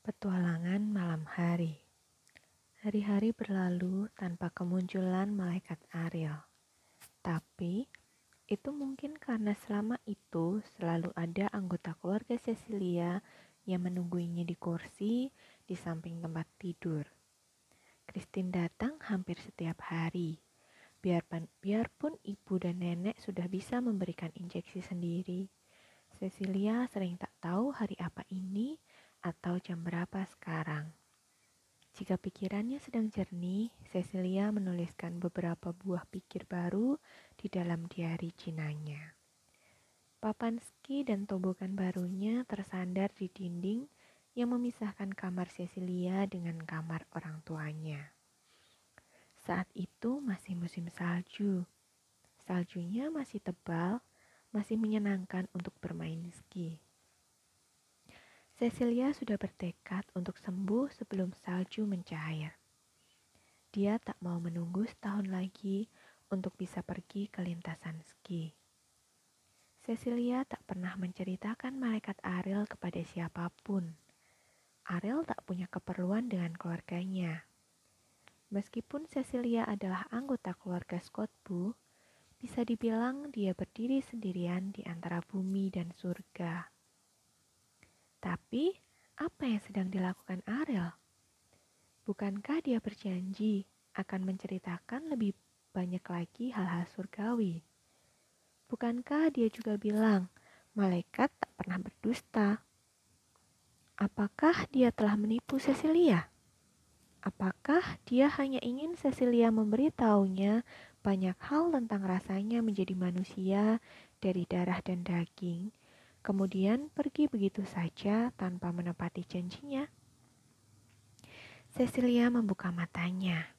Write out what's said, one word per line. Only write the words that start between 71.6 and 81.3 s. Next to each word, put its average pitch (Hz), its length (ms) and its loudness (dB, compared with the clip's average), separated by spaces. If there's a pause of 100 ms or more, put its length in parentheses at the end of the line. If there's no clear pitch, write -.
malaikat 226 480 -2
Ariel 190 480 0
kepada 170 320 -4
siapapun. 170 960 -4 (960)
Ariel 240 320 0
tak - 160 -6
punya 180 240 -4
keperluan 190 640 -2
dengan 175 240 -2
keluarganya. 175 960 -4 (1040)
Meskipun 233 560 -6
Cecilia 240 560 0
adalah 190 480 -2
anggota 247 400 -2
keluarga 175 480 -4
Scott - 400 -6